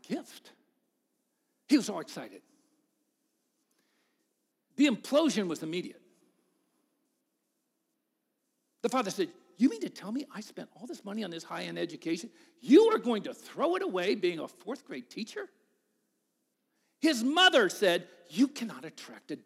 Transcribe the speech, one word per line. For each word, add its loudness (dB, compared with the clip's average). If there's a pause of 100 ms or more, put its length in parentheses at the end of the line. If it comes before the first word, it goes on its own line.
gift." -10 (1160)
He 4
was 0
all -8
excited. -14 (2250)
The 6
implosion 2
was -6
immediate. -8 (2750)
The -2
father 0
said, -2 (300)
"You 4
mean -2
to -6
tell -14
me -6 (100)
I -10
spent -16
all -18
this -16
money -8
on -8
this -12
high-end -10
education? -6 (300)
You 10
are 0
going -2
to -10
throw -2
it -4
away 0
being -2
a -8
fourth -12
grade -14
teacher?" -10 (1500)
His 2
mother 4
said, 2 (220)
"You 2
cannot -10
attract -20
a -6